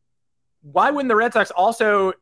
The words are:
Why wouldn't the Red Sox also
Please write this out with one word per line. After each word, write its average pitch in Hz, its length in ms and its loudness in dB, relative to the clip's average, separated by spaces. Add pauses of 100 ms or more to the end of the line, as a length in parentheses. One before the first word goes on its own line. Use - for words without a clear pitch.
(600)
Why 175 280 0
wouldn't 277 200 -4
the 220 60 0
Red 226 180 0
Sox 202 180 0
also 202 720 0